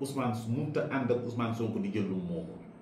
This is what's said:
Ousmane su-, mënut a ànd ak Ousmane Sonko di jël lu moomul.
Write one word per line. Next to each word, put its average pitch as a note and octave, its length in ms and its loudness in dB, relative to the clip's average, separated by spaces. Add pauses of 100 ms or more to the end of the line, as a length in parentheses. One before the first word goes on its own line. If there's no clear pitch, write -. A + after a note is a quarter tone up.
Ousmane C3 340 0
su-, A2+ 180 -2
mënut D3 240 0
a C#3+ 180 2
ànd B2 160 2
ak A#2+ 140 4
Ousmane A#2 300 0
Sonko G#2 260 0
di G2 120 0
jël G2+ 160 2
lu F#2+ 60 0
moomul. E2+ 480 -4 (200)